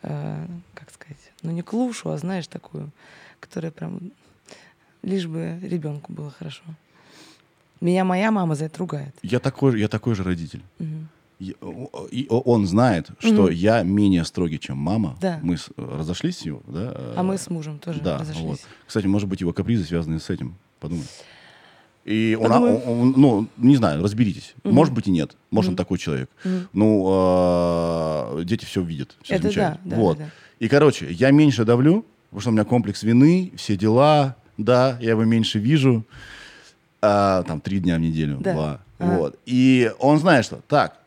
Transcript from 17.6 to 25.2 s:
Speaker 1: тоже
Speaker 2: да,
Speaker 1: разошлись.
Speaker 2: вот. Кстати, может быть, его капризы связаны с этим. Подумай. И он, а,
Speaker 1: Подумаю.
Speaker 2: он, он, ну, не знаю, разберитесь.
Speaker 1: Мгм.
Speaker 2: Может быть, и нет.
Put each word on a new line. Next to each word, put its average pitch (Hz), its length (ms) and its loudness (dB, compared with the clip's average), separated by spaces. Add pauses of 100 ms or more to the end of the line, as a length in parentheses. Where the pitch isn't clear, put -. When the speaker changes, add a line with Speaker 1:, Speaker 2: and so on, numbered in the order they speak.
Speaker 1:
тоже 143 220 -10
Speaker 2:
да, 78 180 -4
Speaker 1:
разошлись. 78 260 -8
Speaker 2:
вот. - 160 -8 (260)
Кстати, 104 200 -2
может 101 220 0
быть, 92 140 -6
его 85 100 -2
капризы 101 320 -2
связаны 80 340 -4
с - 120 -10
этим. 85 240 -8 (260)
Подумай. 85 240 -8 (1000)
И 110 360 0
он, 110 60 2
а, - 80 4
Speaker 1:
Подумаю. 240 320 4
Speaker 2:
он, 120 140 -2
он, 131 180 4
ну, 117 280 6 (120)
не 131 180 6
знаю, 85 260 2
разберитесь. 104 520 -2 (100)
Speaker 1:
Мгм. 196 100 2
Speaker 2:
Может 151 200 4
быть, 107 140 -4
и - 20 0
нет. 82 260 -2 (140)